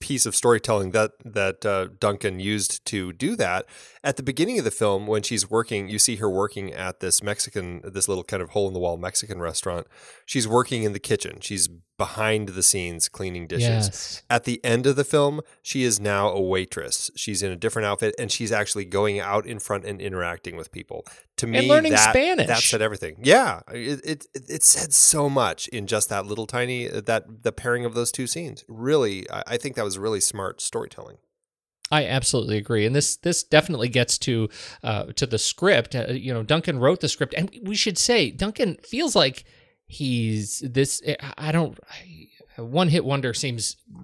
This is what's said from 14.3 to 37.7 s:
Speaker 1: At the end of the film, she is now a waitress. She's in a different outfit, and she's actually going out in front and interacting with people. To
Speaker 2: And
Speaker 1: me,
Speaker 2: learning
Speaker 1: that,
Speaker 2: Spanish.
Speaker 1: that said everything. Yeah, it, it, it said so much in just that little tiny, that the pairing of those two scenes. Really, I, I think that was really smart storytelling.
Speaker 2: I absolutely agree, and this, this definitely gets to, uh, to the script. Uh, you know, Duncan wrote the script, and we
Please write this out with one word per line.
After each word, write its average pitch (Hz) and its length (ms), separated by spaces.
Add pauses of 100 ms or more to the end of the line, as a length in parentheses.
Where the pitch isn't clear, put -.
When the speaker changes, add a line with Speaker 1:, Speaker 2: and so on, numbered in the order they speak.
Speaker 1:
At 120 140
the 120 200
end 123 220
of 139 80
the 139 80
film, 147 380 (200)
she - 220
is 113 160
now 101 300
a 98 120
waitress. 92 760
She's 98 260
in 95 80
a 90 60
different 110 300
outfit, 104 300
and 110 140
she's 110 220
actually 104 320
going 101 340
out 101 260
in 117 140
front 98 260
and 98 160
interacting 87 560
with 80 140
people. - 340 (340)
To 113 80
Speaker 2:
And 113 60
Speaker 1:
me, 254 160
Speaker 2:
learning 311 240
Speaker 1:
that, 110 180
Speaker 2:
Spanish. 311 360
Speaker 1:
that 113 120
said 113 240
everything. 98 420
Yeah, 151 380 (100)
it, 127 320
it, 151 300
it 143 280
said - 300
so 147 360
much 120 400
in 101 200
just 107 220
that 101 160
little 104 200
tiny, 123 400
that 110 560
the 110 80
pairing 123 340
of 113 100
those 120 180
two 127 160
scenes. 156 400
Really, 117 600
I, 98 180
I 120 80
think 131 180
that 113 100
was 95 140
really 104 220
smart 95 400
storytelling. - 560 (720)
Speaker 2:
I 151 160
absolutely 113 520
agree, 104 280
and 127 120
this, - 200
this - 280
definitely 151 440
gets 120 300
to, 113 300 (340)
uh, 107 220 (100)
to - 100
the 120 140
script. - 560
Uh, 120 140
you 127 260
know, 113 80
Duncan 147 380
wrote 147 200
the 143 80
script, - 260
and 180 140 (140)
we 202 140